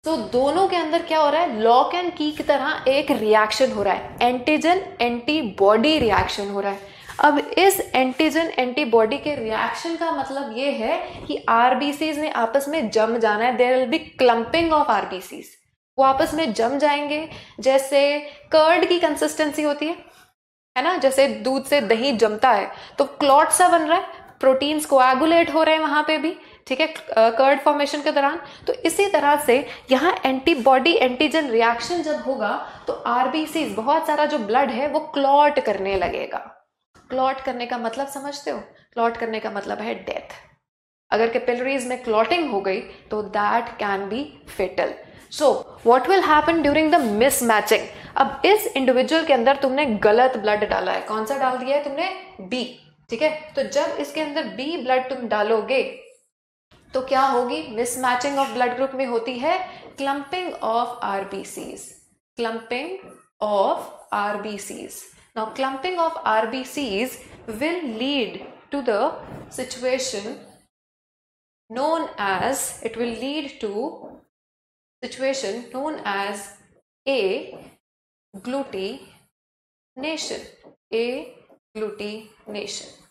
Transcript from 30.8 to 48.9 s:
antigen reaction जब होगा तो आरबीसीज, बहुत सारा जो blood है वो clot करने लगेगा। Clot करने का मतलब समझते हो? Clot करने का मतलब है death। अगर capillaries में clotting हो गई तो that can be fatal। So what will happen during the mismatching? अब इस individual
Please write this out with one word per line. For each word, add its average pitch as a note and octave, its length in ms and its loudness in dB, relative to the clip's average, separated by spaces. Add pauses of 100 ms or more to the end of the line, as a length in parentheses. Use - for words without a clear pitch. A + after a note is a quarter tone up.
antigen C4+ 540 2
reaction A#3 520 2
जब D4 180 -4
होगा A3+ 680 -6
तो - 60 -4
आरबीसीज, C4 840 -2
बहुत C#4 320 0
सारा D4+ 200 2
जो C#4+ 120 -2
blood A#3+ 320 0
है B3+ 180 -2
वो C#4+ 120 -2
clot C#4+ 600 4
करने G3 360 -2
लगेगा। - 600 -6 (540)
Clot C4 300 0
करने A#3+ 260 -6
का A#3+ 120 -6
मतलब A#3 280 -6
समझते C#4+ 440 -10
हो? G#3+ 120 -8 (300)
Clot A#3 240 -2
करने A3 240 -6
का G#3+ 100 -6
मतलब G3+ 300 -8
है A3+ 140 -6
death। - 400 -10 (760)
अगर A3+ 200 2
capillaries B3 560 -4
में B3 160 -8
clotting A3+ 480 0
हो G3+ 100 -2
गई G3 200 -2
तो - 420 -10
that G#3 600 -2
can G3 280 -4
be C4 140 -6 (320)
fatal। F3+ 340 -4 (420)
So C#4 320 2 (220)
what B3+ 200 6
will F#4 180 6
happen D#4 380 4
during D4+ 320 4
the A3+ 240 2
mismatching? A3+ 600 4 (360)
अब - 300 0
इस G#4 200 4
individual C4+ 600 2